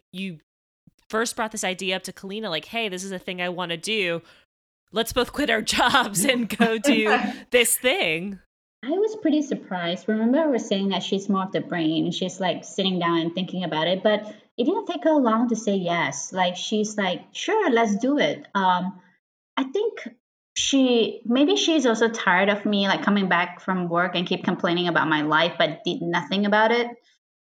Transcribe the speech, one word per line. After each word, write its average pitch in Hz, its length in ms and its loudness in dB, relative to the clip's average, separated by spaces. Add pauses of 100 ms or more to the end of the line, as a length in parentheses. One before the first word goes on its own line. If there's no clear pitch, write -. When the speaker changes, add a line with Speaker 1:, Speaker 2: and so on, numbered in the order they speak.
(120)
Speaker 1:
you 185 260 -8 (720)
first 226 280 -2
brought 220 160 -4
this 214 120 -6
idea 185 300 -2
up 185 80 -4
to 185 100 -12
Kalina, 202 380 -10
like, 156 140 -4
"Hey, 226 240 -6
this 185 160 -8
is 196 80 -10
a 185 60 -6
thing 180 220 -8
I 180 80 -2
wanna 170 280 -6
do. 170 460 -2 (680)
Let's 220 220 -2
both 247 200 0
quit 285 180 0
our 220 120 2
<laughs> - 0 -
jobs 233 600 2
and 247 240 2
go 226 300 2
do 220 380 4 (200)
Speaker 2:
<laughs> - 140 -18
Speaker 1:
this 240 260 4
thing." 196 640 -2 (440)
Speaker 3:
I 262 60 -4
was 415 260 0
pretty 302 260 2
surprised. 180 680 -4
Remember, 226 300 4
I 320 80 2
was 233 220 0
saying 196 220 0
that 180 120 0
she's 196 260 -2
more 190 140 2
of 190 80 -6
the 160 100 -2
brain. 160 520 -2
She's, 180 260 -6
like, 180 260 -2
sitting 185 360 -2
down 170 180 0
and 170 160 -2
thinking 185 300 -6
about 160 240 -2
it, 190 160 0
but 214 160 2 (360)
it 240 80 0
didn't 403 220 0
take 349 160 -6
her 320 120 2
long 233 340 2
to 226 80 0
say 202 180 -2
yes. 170 580 -2
Like, 180 220 0
she's 214 420 -4
like, 180 360 -4
"Sure, 381 380 0
let's 226 260 2
do 269 220 0
it." 151 360 -2
Um, 185 460 0 (560)
I 269 80 0
think 392 440 -4 (480)
she, 247 680 2
maybe 285 320 4
she's 320 300 2
also 226 220 2
tired 196 420 2
of 202 140 0
me, 202 220 2
like, 190 160 0
coming 202 260 2
back 180 320 0
from 180 280 -2
work 175 260 0
and 175 140 -2
keep 185 160 -4
complaining 180 420 0
about 160 220 2
my 151 140 2
life, 156 360 2
but 156 260 0
did 175 160 -4
nothing 175 460 -2
about 214 240 4
it. 240 180 0 (680)